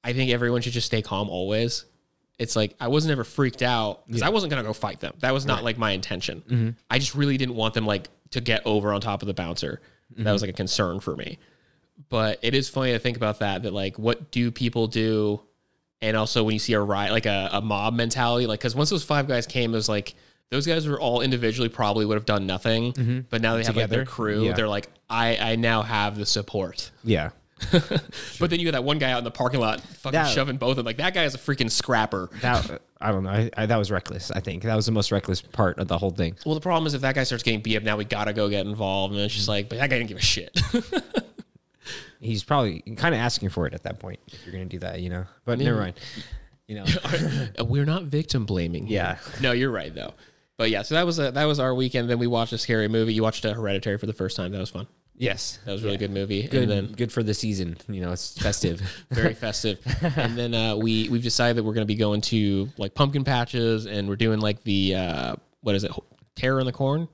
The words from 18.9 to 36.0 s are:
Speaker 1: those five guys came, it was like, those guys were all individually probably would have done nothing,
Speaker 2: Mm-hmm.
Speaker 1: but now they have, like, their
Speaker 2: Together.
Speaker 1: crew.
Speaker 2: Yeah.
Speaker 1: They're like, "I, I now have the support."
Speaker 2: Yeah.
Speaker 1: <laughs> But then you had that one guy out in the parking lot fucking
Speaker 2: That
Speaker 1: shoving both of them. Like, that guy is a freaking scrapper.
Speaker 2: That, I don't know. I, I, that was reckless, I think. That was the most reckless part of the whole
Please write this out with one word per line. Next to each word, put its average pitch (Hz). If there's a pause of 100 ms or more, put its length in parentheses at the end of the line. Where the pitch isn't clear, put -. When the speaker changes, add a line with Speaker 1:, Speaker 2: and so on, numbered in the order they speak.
Speaker 1:
those 165
five 143
guys 120
came, 117
it 113
was 107
like, 104 (360)
those 143
guys 165
were 143
all 120
individually 120
probably 107
would 107
have 107
done 101
nothing, 113
Speaker 2:
Mm-hmm. 123 (100)
Speaker 1:
but 113
now 113
they 113
have, 113
like, 113
their 117
Speaker 2:
Together. 135
Speaker 1:
crew. 107
Speaker 2:
Yeah. 117
Speaker 1:
They're 110
like, 101 (200)
"I, 113
I 113
now 113
have 104
the 104
support." - (140)
Speaker 2:
Yeah. 82 (300)
Speaker 1:
<laughs> - (720)
But 170
then 170
you 170
had 156
that 127
one 147
guy 131
out 123
in 120
the 113
parking 127
lot 110
fucking -
Speaker 2:
That 156
Speaker 1:
shoving 131
both 123
of 131
them. 120
Like, 113
that 185
guy 175
is 135
a 131
freaking 127
scrapper. 107 (140)
Speaker 2:
That, 123 (180)
I 107
don't 95
know. 95
I, 110
I, 110
that 117
was 98
reckless, -
I 95
think. 92
That 113
was 107
the 113
most 104
reckless 98
part -
of 92
the 87
whole 95